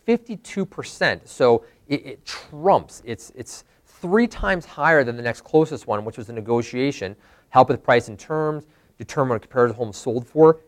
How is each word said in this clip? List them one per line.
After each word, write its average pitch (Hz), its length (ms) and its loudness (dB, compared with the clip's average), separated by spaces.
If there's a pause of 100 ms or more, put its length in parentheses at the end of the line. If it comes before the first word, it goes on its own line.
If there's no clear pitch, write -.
fifty-two 226 640 -4
percent. - 640 -6
So 120 360 2 (220)
it, 143 200 -6
it - 180 -18
trumps, 151 800 -4
it's, 113 320 -12
it's - 280 -18 (200)
three 214 420 0
times 196 380 -4
higher 151 400 2
than 120 120 -6
the 120 60 -12
next 120 200 -6
closest 156 440 0
one, 107 180 -4
which 113 120 -10
was 120 100 -14
the 117 60 -16
negotiation, 117 840 -4 (360)
help 127 180 6
with 127 140 -2
price 120 260 2
and 104 100 -16
terms, 151 480 -6 (320)
determine 131 320 -4
what 113 60 0
a 104 40 -4
comparative 120 360 0
home 113 160 -8
sold 120 340 -6
for. 160 420 6